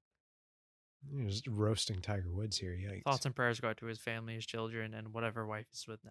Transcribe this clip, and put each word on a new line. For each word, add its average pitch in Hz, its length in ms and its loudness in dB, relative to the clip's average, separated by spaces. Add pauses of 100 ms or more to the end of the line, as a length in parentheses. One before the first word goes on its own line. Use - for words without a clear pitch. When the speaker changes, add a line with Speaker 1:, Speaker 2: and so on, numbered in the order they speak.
(1080)
Speaker 1:
You're 135 200 2
just 104 180 0
roasting 107 540 4
Tiger 95 320 0
Woods 101 240 0
here. 92 160 -2
Yikes. 92 300 -4
Speaker 2:
Thoughts 135 220 4
and 131 80 2
prayers 117 280 2
go 117 80 2
out 110 80 -2
to - 80 -10
his 113 140 -4
family, 113 360 -4
his 113 100 -4
children, 113 480 -2
and 110 200 -8
whatever 113 340 0
wife 107 240 -4
he's - 160 -10
with 110 240 -10